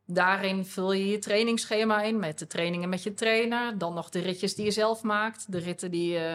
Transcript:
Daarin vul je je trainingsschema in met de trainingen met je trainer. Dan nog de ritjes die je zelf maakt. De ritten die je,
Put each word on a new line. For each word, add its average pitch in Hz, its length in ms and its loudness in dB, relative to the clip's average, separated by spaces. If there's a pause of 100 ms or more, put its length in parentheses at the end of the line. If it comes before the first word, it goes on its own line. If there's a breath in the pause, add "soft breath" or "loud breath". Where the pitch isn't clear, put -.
Daarin 190 600 2
vul 190 260 -2
je 196 160 2
je 208 120 0
trainingsschema 220 840 2
in 220 180 0
met 160 200 -4
de 165 80 -10
trainingen 175 420 -2
met 185 140 -2
je 208 100 -4
trainer. 233 640 0
Dan 175 160 -2
nog 170 160 -6
de 180 100 -2
ritjes 185 360 -2
die 208 100 -4
je 208 60 2
zelf 220 320 0
maakt. 214 480 -2
De 185 80 -2
ritten 175 320 -6
die 170 200 0
je, 165 240 0